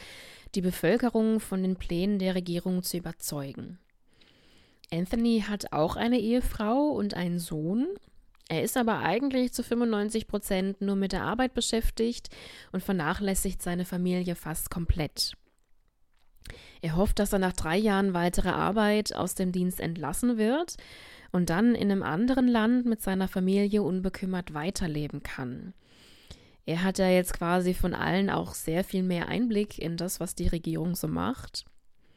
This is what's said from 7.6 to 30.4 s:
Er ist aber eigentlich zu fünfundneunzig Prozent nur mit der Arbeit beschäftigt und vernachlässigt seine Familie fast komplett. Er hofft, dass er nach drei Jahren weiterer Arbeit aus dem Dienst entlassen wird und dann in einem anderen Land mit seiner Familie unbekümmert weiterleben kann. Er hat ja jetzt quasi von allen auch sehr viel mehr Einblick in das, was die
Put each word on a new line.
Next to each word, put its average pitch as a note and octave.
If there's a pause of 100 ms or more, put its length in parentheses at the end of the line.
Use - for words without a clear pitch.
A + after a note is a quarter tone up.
Er D#3+
ist A#3
aber A3+
eigentlich B3
zu A#3+
fünfundneunzig A3
Prozent G3
nur G3
mit G3
der -
Arbeit B3
beschäftigt A3+ (420)
und F#3
vernachlässigt F#3+
seine F3+
Familie F3+
fast -
komplett. - (1500)
Er D#3+
hofft, G3+
dass G3+
er G#3
nach F#3
drei D#3+
Jahren G3+
weiterer F3
Arbeit G#3
aus -
dem F#3
Dienst F3+
entlassen E3
wird B3 (560)
und F3+
dann G#3+
in G3+
einem G3
anderen B3
Land A#3+
mit A3+
seiner F#3+
Familie G3
unbekümmert F#3
weiterleben D3+
kann. C3+ (920)
Er E3
hat F#3+
ja F#3+
jetzt F3+
quasi F3+
von F3+
allen F#3
auch E3+
sehr E3
viel F#3+
mehr F#3
Einblick G#3
in E3
das, E3+
was -
die F3